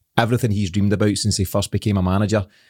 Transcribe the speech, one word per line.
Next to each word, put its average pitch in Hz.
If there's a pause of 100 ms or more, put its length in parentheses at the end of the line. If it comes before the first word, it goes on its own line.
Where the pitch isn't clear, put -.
(160)
everything 120
he's 101
dreamed 101
about 104
since 104
he 101
first 101
became 101
a 92
manager, 98 (240)